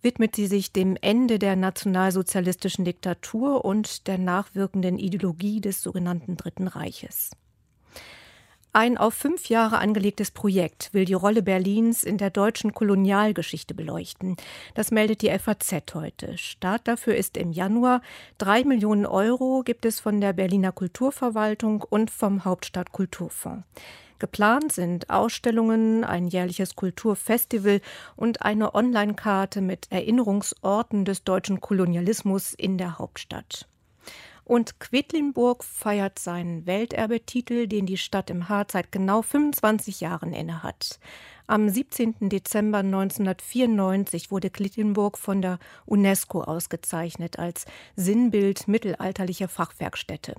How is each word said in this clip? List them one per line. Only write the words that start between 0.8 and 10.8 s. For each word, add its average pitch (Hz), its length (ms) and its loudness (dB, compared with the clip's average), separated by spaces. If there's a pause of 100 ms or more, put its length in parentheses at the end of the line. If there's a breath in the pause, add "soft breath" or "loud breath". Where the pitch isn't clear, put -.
Ende 233 360 4
der 196 160 2
nationalsozialistischen 185 1300 0
Diktatur 226 760 -2
und 208 440 -2
der 190 100 -2
nachwirkenden 185 800 0
Ideologie 196 640 -2
des 196 220 -4
sogenannten 175 560 -4
Dritten 185 280 -6
Reiches. - 680 -8 (1400 loud breath)
Ein 233 260 6
auf 226 160 2
fünf - 340 -4
Jahre 226 300 4
angelegtes 202 520 0
Projekt 190 640 -2